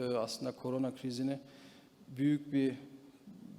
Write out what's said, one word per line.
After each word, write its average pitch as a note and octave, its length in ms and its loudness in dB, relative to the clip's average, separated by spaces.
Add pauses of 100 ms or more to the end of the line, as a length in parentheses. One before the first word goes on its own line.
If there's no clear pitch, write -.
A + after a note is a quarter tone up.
e, B2+ 40 0
aslında B2 480 0
korona C3 420 0
krizini C3 440 -2 (680)
büyük C#3+ 440 2
bir C3+ 220 4 (840)